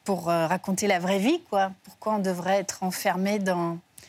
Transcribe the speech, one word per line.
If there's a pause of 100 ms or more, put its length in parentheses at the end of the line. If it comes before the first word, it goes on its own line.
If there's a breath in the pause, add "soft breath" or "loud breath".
pour,
euh,
raconter
la
vraie
vie,
quoi. (120)
Pourquoi
on
devrait
être
enfermé
dans (300 loud breath)